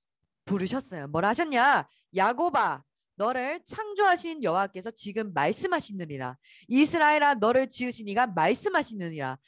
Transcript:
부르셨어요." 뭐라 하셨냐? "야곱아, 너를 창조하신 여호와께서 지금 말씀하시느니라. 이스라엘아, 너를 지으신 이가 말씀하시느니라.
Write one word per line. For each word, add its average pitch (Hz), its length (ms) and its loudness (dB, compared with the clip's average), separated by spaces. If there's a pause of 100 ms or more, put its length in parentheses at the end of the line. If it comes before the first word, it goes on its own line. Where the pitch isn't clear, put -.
(460)
부르셨어요." 190 640 -4
뭐라 165 220 0
하셨냐? 262 580 2 (280)
"야곱아, 220 680 0 (320)
너를 254 500 -4
창조하신 370 800 0
여호와께서 196 480 -2
지금 208 420 -8
말씀하시느니라. 156 1000 -4 (320)
이스라엘아, 294 680 4
너를 240 340 2
지으신 233 400 -8
이가 233 180 2
말씀하시느니라. 202 1080 -2 (100)